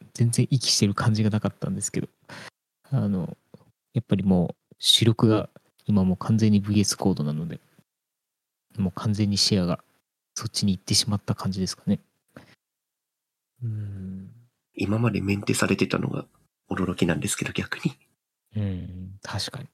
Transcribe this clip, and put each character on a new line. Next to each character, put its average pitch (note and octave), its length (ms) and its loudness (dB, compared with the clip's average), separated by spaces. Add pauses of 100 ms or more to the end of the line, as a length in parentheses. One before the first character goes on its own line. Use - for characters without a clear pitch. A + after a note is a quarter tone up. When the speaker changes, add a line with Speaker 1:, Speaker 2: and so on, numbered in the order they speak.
(140)
Speaker 1:
全 A#2 160 2
然 A#2+ 220 2
息 C3+ 200 0
し - 60 2
て A2+ 80 4
る G2+ 80 2
感 A2 220 2
じ A2 80 2
が G#2 80 2
な G#2 80 0
か G2+ 100 -2
っ - 60 -6
た - 160 -6
ん F#2+ 40 -4
で G2+ 60 -6
す - 100 -6
け - 100 -4
ど、 - 60 -8 (840)
あ A2+ 160 0
の、 F#2+ 280 -4 (580)
や - 80 0
っ - 40 -20
ぱ - 100 2
り F#2+ 80 0
も F2+ 320 2 (160)
う - 60 -20
主 - 280 2
力 A2+ 220 6
が A2 220 2 (360)
今 G2+ 180 4
も F#2 100 4
う - 40 0
完 A2 200 2
全 G#2+ 140 6
に G#2 80 6
ブ G#2 140 0
イ G#2 80 6
エ - 20 2
ス - 120 0
コ G2 160 2
ー E2+ 40 0
ド D2+ 80 -4
な D2 100 -2
の D#2 140 -6
で、 D#2 120 -10 (1160)
も F#2+ 120 -2
う - 40 -2
完 G#2+ 200 -2
全 G2+ 160 2
に G2 80 0
シ - 180 2
ェ F2+ 80 2
ア - 20 0
が F2 180 -4 (520)
そ - 100 -8
っ - 40 -8
ち - 160 -4
に F#2+ 100 2
行 - 40 -6
っ - 40 -20
て - 100 -4
し - 160 2
ま G#2 80 0
っ - 40 -8
た - 140 -4
感 - 160 -4
じ F#2+ 80 -6
で F#2 80 0
す - 80 -8
か - 100 -20
ね。 - 140 0 (1600)
う A#2 40 -6
ん。 G2 640 -10 (460)
Speaker 2:
今 G2+ 240 -2
ま A#2 120 2
で F#2 100 -2
メ G2+ 140 0
ン G2+ 60 -4
テ - 120 0
さ F#2+ 140 0
れ G2 80 2
て F#2+ 120 0
た - 120 -2
の - 100 -4
が - 160 -8 (440)
驚 F#2 260 -2
き F2+ 100 0
な E2+ 100 2
ん - 40 -4
で - 80 -4
す - 80 -4
け - 100 -6
ど、 - 60 -6
逆 - 280 -6
に。 - 180 -4 (580)
Speaker 1:
う G#2 60 -4
ん、 F#2 600 -8
確 - 300 -8
か - 80 -14
に。 - 140 -16